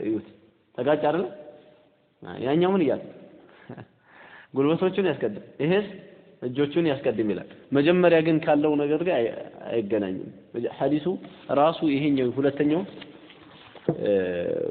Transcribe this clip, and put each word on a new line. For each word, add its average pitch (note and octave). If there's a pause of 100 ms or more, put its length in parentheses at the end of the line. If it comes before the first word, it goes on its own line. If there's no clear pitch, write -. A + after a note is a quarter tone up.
እዩት። G#2+ (520)
ተጋጭ D3
አይደለ? D#3 (1160)
ያኛው D#3
ምን F#3+
እያለ? G#2+ (680)
<laughs> A#2+ (680)
ጉልበቶቹን F3+
ያስቀድም፣ B2 (140)
ይሄስ F#3 (540)
እጆቹን C#3+
ያስቀድም A#2
ይላል። F2 (240)
መጀመሪያ E3+
ግን D#3+
ካለው D3+
ነገር D3
ጋር F3
አይ-፣ A#2 (340)
አይገናኝም። G2+ (440)
ሐዲሱ D3 (480)
ራሱ D#3
ይሄኛው C#3
ሁለተኛው፣ C#3+ (1160)
እ፣ G#2 (600)